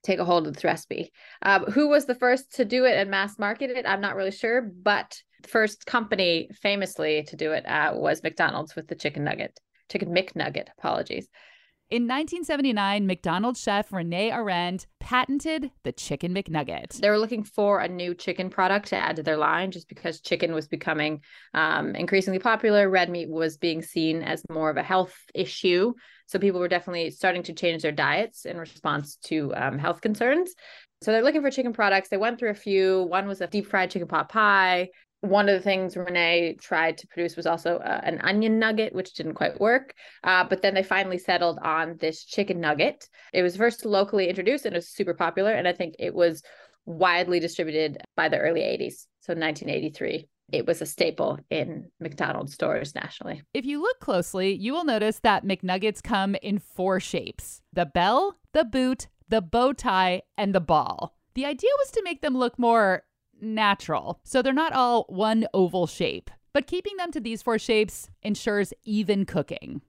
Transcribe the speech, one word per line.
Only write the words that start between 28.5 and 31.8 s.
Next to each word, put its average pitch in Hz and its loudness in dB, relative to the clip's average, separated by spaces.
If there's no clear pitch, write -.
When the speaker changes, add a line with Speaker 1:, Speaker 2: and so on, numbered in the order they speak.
Speaker 1:
response 147 -6
to, 147 -2
um, 127 -2
health 170 -2
concerns. 254 0
So 214 0
they're 226 4
looking 294 2
for 277 0
chicken 247 -2
products. 196 2